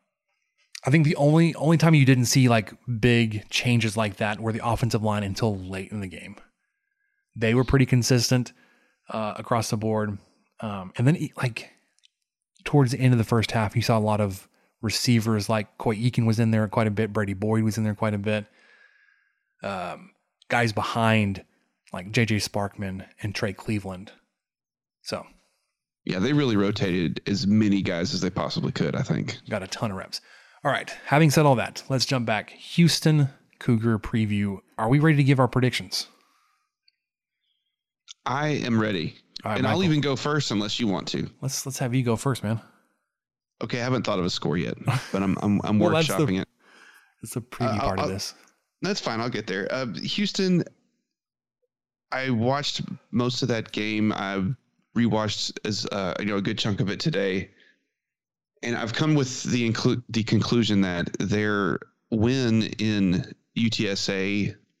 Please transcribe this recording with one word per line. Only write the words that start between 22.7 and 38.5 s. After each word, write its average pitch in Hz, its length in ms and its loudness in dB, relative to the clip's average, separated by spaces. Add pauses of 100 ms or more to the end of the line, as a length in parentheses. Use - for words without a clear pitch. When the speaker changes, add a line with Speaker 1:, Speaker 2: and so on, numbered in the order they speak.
Speaker 1:
and 101 120 -6
Trey 101 200 -6
Cleveland. 98 580 -8 (920)
So. - 240 -10 (800)
Speaker 2:
Yeah, 92 140 -4
they 117 120 0
really 143 240 2
rotated 98 720 0
as 98 200 -2
many 101 340 4
guys 90 320 -2
as - 80 -4
they 90 80 -2
possibly - 420 -4
could, - 240 -2
I - 60 -2
think. - 360 -4 (120)
Speaker 1:
Got 104 140 -4
a 95 40 -10
ton - 240 -6
of 95 60 -8
reps. - 240 -12 (420)
All 143 80 0
right. - 180 -4 (160)
Having 147 260 6
said 151 140 6
all 139 100 6
that, - 340 -4
let's 131 160 0
jump 123 200 0
back. 107 260 -2
Houston 156 760 4 (300)
Cougar 113 400 2
preview. 101 600 -2 (180)
Are 110 120 0
we 143 100 6
ready 151 180 6
to 143 60 4
give 135 160 4
our 127 80 6
predictions? 123 600 -2 (2250)
Speaker 2:
I 143 240 -2
am 120 300 0